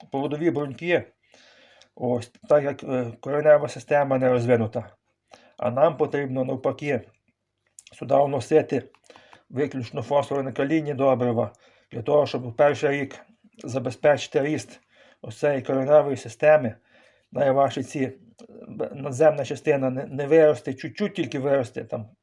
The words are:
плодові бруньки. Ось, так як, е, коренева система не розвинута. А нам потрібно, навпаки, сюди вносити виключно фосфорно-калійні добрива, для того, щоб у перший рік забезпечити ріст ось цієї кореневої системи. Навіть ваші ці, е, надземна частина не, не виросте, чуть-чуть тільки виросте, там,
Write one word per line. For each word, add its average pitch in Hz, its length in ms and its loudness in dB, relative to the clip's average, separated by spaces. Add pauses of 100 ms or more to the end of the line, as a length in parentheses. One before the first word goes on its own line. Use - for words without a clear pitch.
(120)
плодові 143 400 -2
бруньки. 143 520 -2 (920)
Ось, 123 360 -6 (180)
так 147 140 4
як, 139 200 -6
е, 127 280 -4 (100)
коренева 147 480 4
система 139 480 0
не 127 120 2
розвинута. 117 680 0 (600)
А - 140 -2
нам 139 260 2
потрібно, 139 480 -2
навпаки, 135 560 -4 (920)
сюди 123 220 -2
вносити 143 720 2 (600)
виключно 135 520 -6
фосфорно-калійні 139 920 -2
добрива, 123 580 0 (380)
для 120 100 -10
того, 143 240 2
щоб 127 200 -6
у 120 60 -10
перший 143 380 2
рік 139 360 -6 (380)
забезпечити 131 800 0
ріст 147 380 -6 (420)
ось - 180 -16
цієї 143 220 0
кореневої 139 560 2
системи. 139 580 2 (560)
Навіть 135 240 0
ваші 135 280 0
ці, 143 160 -10
е, 131 140 -2 (800)
надземна 143 520 2
частина 135 440 -2
не, 131 160 -8
не 139 220 -8
виросте, 151 460 4
чуть-чуть 196 420 -8
тільки 147 240 -4
виросте, 135 440 -2
там, 113 260 -10 (140)